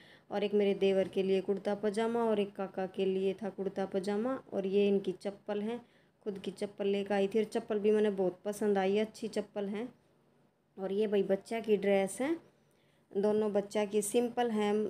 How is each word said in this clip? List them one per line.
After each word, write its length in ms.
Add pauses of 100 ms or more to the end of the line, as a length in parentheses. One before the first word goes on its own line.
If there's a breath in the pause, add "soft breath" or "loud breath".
(300 loud breath)
और 140
एक 100
मेरे 200
देवर 340
के 140
लिए 180
कुर्ता 340
पजामा, 500
और 160
एक 160
काका 300
के 180
लिए 300
था 160
कुर्ता 360
पजामा, 520 (140)
और 140
ये 220
इनकी 260
चप्पल 460
है, 200 (460 soft breath)
खुद 120
की 120
चप्पल 360
लेकर 280
आई 140
थी, 100
और 60
चप्पल 340
भी 120
मैंने 220
बहुत 320
पसंद 340
आई, 200
अच्छी 300
चप्पल 400
है। 200 (880)
और 160
ये 140
भाई 160
बच्चा 380
की 160
ड्रेस 440
है, 160 (720 soft breath)
दोनों 420
बच्चा 320
की 180
सिंपल 480
हैं, 220 (180)